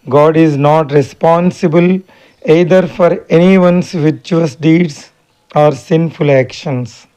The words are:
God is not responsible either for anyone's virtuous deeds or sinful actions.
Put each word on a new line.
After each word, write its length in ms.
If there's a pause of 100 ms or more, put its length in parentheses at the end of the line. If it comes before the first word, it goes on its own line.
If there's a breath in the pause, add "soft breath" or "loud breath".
God 300
is 200
not 340
responsible 1080 (460 soft breath)
either 420
for 420
anyone's 640
virtuous 640
deeds 560 (440)
or 180
sinful 580
actions. 840